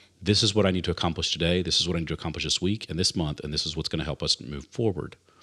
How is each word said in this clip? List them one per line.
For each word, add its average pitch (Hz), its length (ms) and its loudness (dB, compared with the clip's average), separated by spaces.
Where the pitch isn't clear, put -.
"This 98 220 4
is 101 120 4
what 104 120 6
I 95 40 4
need 92 140 0
to 90 60 0
accomplish 85 420 0
today, 87 300 2
this - 180 2
is 85 80 0
what 85 80 0
I 85 40 0
need 78 80 -4
to 82 60 -2
accomplish 80 300 -4
this 78 160 0
week 98 300 0
and 80 80 -4
this - 180 2
month, 76 260 -2
and 73 120 -6
this 78 100 -2
is - 100 -4
what's 80 140 -4
gonna 78 160 -2
help 73 180 -4
us - 160 0
move 71 280 -10
forward." - 500 -2